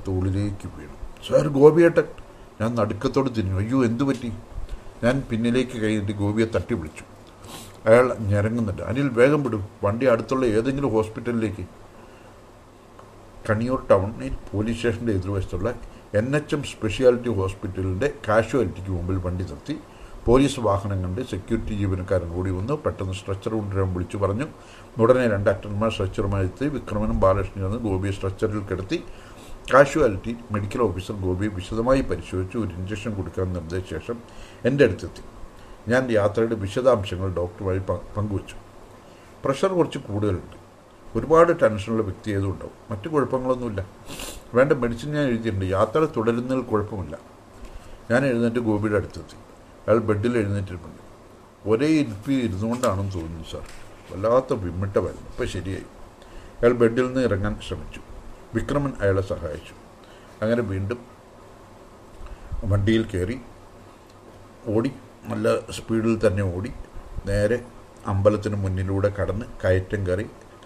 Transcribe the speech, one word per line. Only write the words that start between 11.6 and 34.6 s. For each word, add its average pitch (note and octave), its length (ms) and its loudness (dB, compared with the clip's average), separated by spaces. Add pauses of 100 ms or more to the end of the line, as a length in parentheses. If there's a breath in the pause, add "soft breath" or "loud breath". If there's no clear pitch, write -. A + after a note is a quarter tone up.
കണിയൂർ A#2+ 400 0
ടൗണിൽ G#2+ 460 2 (180)
പോലീസ് G#2+ 240 -2
സ്റ്റേഷൻ്റെ A#2 340 0
എതിർവശത്തുള്ള F#2+ 600 -2 (400 loud breath)
എൻ A#2+ 220 2
എച്ച് D3+ 200 -2
എം D3 80 -2
സ്പെഷ്യാലിറ്റി A#2+ 640 2
ഹോസ്പിറ്റലിൻ്റെ F#2+ 840 -2 (140)
കാഷ്വാലിറ്റിക്ക് G#2+ 600 2
മുമ്പിൽ F2+ 280 -2
വണ്ടി F2+ 260 -4
നിർത്തി F2+ 360 -8 (460 loud breath)
പോലീസ് C3+ 340 6
വാഹനം G2 440 2
കണ്ട് F#2 260 -4
സെക്യൂരിറ്റി G#2+ 460 -4
ജീവനക്കാരൻ F#2 580 0
കൂടി F#2 180 -2
വന്നു. G2 220 -2
പെട്ടെന്ന് F#2+ 400 -4
സ്ട്രെച്ചർ G2 380 -6
കൊണ്ടുവരാൻ G2 420 0
വിളിച്ചു F2+ 240 -4
പറഞ്ഞു. G2+ 300 0 (520 loud breath)
ഉടനെ B2 280 8
രണ്ട് G2+ 220 2
അറ്റൻഡർമാർ G#2+ 420 0
സ്ട്രെച്ചറുമായി G2 540 0
എത്തി F#2 200 -2
വിക്രമനും A2 540 -2
ബാലകൃഷ്ണനും G2 520 2
ചേർന്ന് A2+ 180 -2
ഗോപിയെ F#2+ 220 0
സ്ട്രെച്ചറിൽ G2+ 480 -2
കിടത്തി F#2+ 440 -6 (680 loud breath)
കാഷ്വാലിറ്റി B2 640 4 (160)
മെഡിക്കൽ G#2 300 -2
ഓഫീസർ F#2 340 -2
ഗോപിയെ F#2 340 -2
വിശദമായി A2+ 520 0
പരിശോധിച്ച് F#2 560 -4
ഒരു F#2+ 160 -4
ഇഞ്ചക്ഷൻ G2 400 -6
കൊടുക്കാൻ F#2 400 -4
നിർദ്ദേശിച്ച F2 360 -6
ശേഷം A#2 280 -8 (480 loud breath)